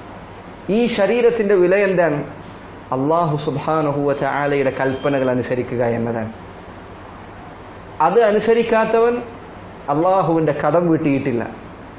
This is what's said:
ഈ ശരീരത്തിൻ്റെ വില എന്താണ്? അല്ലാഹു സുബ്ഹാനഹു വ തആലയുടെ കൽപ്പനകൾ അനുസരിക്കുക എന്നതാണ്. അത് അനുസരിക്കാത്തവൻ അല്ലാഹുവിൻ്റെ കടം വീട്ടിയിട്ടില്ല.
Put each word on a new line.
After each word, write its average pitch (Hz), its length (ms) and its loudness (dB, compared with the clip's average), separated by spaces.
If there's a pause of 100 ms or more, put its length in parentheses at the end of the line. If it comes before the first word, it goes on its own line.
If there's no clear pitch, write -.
(720)
ഈ 233 160 2
ശരീരത്തിൻ്റെ 220 680 4
വില 180 200 6
എന്താണ്? 175 500 2 (680)
അല്ലാഹു 151 440 2
സുബ്ഹാനഹു 147 640 0
വ 143 120 2
തആലയുടെ 139 680 0
കൽപ്പനകൾ 135 500 0
അനുസരിക്കുക 123 540 -2
എന്നതാണ്. 117 480 -2 (1700)
അത് 180 200 4
അനുസരിക്കാത്തവൻ 226 1000 2 (680)
അല്ലാഹുവിൻ്റെ 165 680 2 (120)
കടം 170 220 4
വീട്ടിയിട്ടില്ല. 139 580 2 (520)